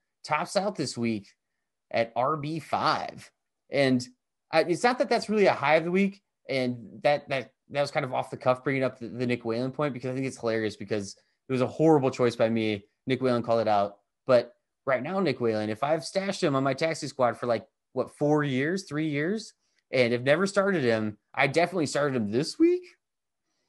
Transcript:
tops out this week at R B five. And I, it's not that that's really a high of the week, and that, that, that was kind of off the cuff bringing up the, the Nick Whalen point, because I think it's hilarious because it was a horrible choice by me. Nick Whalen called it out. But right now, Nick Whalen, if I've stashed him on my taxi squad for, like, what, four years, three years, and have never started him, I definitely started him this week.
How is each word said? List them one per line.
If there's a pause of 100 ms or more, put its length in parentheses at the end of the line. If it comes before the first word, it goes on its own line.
(220)
tops
out
this
week (560)
at
R
B
five. (400)
And (460)
I,
it's
not
that
that's
really
a
high
of
the
week, (260)
and
that,
that, (200)
that
was
kind
of
off
the
cuff
bringing
up
the,
the
Nick
Whalen
point,
because
I
think
it's
hilarious
because (320)
it
was
a
horrible
choice
by
me. (220)
Nick
Whalen
called
it
out. (300)
But (300)
right
now,
Nick
Whalen,
if
I've
stashed
him
on
my
taxi
squad
for,
like, (280)
what,
four
years,
three
years, (360)
and
have
never
started
him, (180)
I
definitely
started
him
this
week. (880)